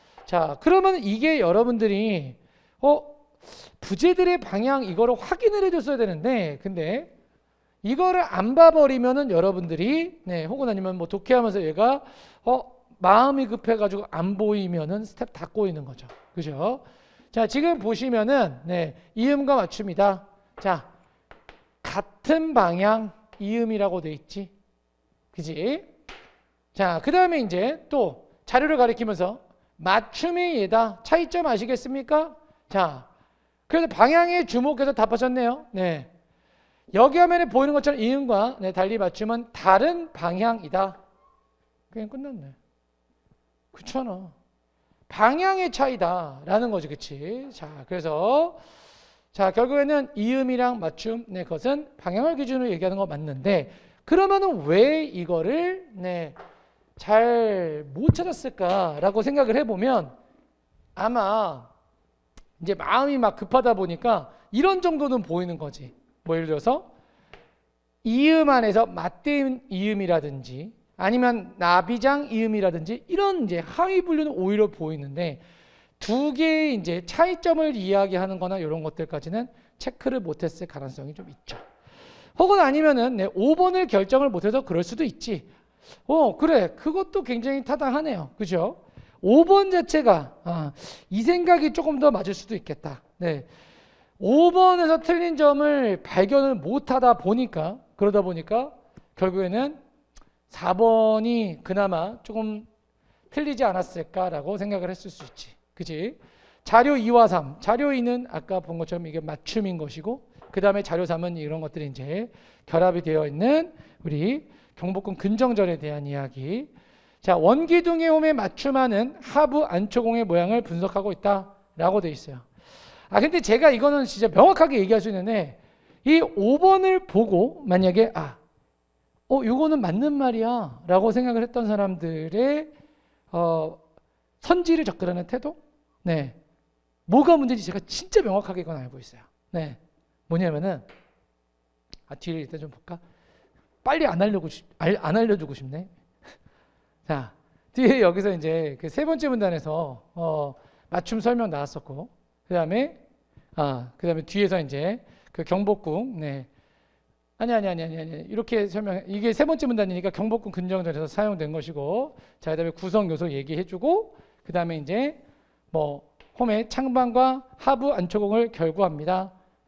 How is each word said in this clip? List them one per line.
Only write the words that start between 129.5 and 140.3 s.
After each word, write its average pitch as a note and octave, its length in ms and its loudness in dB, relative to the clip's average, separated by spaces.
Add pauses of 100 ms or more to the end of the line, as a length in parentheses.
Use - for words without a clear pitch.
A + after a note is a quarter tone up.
맞는 G#3+ 320 0
말이야 A#3 760 -2
라고 F#3+ 240 4
생각을 A#3 320 0
했던 A#3+ 240 -4
사람들의, G3 1040 -2 (600)
어, E3 500 -2 (580)
선지를 E4+ 460 2
접근하는 F3 420 -6
태도? C#4+ 300 -8 (460)
네. D3+ 300 -4 (720)
뭐가 C#4 300 6
문제인지 B3 300 0
제가 F3+ 140 -8
진짜 - 420 0
명확하게 G3 400 -2
이건 D#3+ 160 -10
알고 B2+ 220 -14
있어요. A2+ 220 -20 (300)
네. D3+ 260 -8 (500)
뭐냐면은, E3 540 -2 (1300)